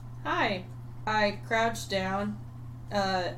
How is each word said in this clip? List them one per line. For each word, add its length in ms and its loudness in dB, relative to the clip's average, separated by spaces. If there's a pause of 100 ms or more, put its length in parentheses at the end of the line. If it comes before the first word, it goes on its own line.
(240)
Hi. 420 0 (400)
I 420 4
crouch 420 2
down, 480 0 (540)
uh, 460 2